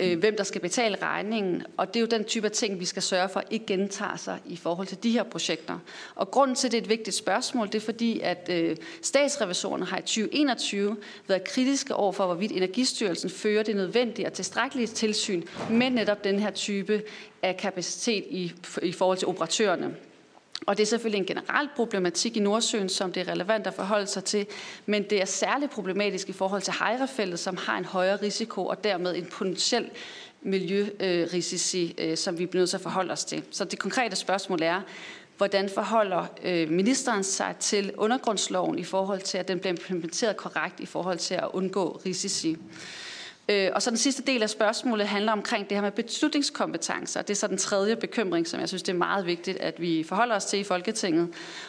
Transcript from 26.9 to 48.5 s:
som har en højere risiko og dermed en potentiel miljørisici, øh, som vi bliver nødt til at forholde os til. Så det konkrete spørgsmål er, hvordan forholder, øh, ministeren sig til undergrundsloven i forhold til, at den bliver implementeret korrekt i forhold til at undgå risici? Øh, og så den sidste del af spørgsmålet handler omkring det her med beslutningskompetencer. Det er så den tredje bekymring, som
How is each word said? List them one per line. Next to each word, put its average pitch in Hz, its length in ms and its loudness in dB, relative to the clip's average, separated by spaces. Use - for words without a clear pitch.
som 180 180 -4
har 214 220 -2
en 185 60 -4
højere 190 320 2
risiko 202 500 -4
og 185 180 -4
dermed 180 320 0
en 170 100 -6
potentiel - 640 0
miljørisici, 180 1600 0
øh, 160 180 0
som 170 220 -2
vi 175 80 0
bliver 185 140 2
nødt 175 100 4
til 190 60 -2
at 180 60 -4
forholde 175 300 -2
os 151 120 -2
til. 156 260 -4
Så - 140 -2
det 185 140 -6
konkrete 202 380 0
spørgsmål 190 460 0
er, 165 180 2
hvordan 196 340 2
forholder, 196 560 2
øh, 165 280 2
ministeren 202 540 4
sig 190 360 -2
til 196 360 0
undergrundsloven 190 840 2
i 180 60 -4
forhold 190 360 0
til, - 180 -4
at 180 100 -4
den 185 100 2
bliver 185 140 0
implementeret 180 640 -2
korrekt 170 440 -4
i - 60 -8
forhold 175 320 -2
til 170 160 -2
at 175 180 0
undgå 185 540 0
risici? 180 500 -2
Øh, 196 260 6
og 202 80 2
så 247 80 2
den 226 80 2
sidste 269 240 2
del 254 200 4
af 214 80 2
spørgsmålet 214 580 2
handler 208 240 2
omkring 202 380 0
det 202 60 2
her 202 60 2
med 202 80 2
beslutningskompetencer. 233 1300 0
Det - 80 -4
er 208 40 2
så 202 120 0
den 190 120 0
tredje 208 380 2
bekymring, 185 500 0
som - 140 -4